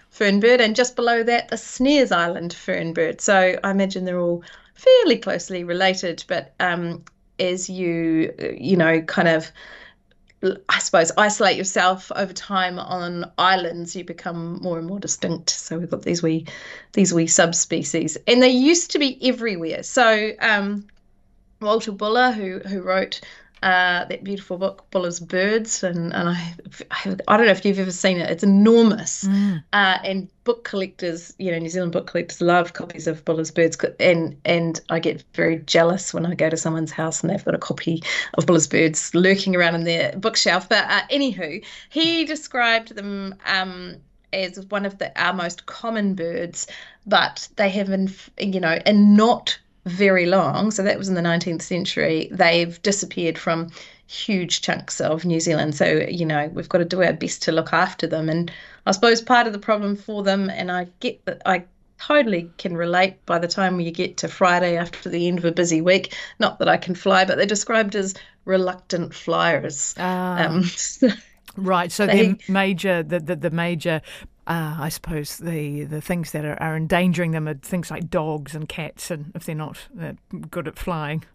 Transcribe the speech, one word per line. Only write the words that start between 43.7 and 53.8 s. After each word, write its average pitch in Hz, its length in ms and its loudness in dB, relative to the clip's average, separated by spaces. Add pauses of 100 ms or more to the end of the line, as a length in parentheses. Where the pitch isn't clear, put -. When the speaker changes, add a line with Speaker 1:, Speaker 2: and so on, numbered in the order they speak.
Speaker 1:
as 190 340 -6
one 202 180 -4
of 196 120 -8
the, - 120 -6 (100)
our 175 140 0
most 180 340 -8
common 220 460 -4
birds, 170 540 -6 (380)
but - 500 0
they 202 140 2
have, 196 200 -2
in, 190 240 0 (240)
you 190 220 -2
know, 165 260 2
and 208 300 8
not 220 420 4 (280)
very 185 400 4
long, 175 440 2
so 208 140 -2
that 202 140 2
was 196 100 -8
in 190 80 0
the 170 60 0
nineteenth 170 400 0
century, 160 680 -2
they've 170 520 2
disappeared 175 560 -2
from 165 320 -2 (360)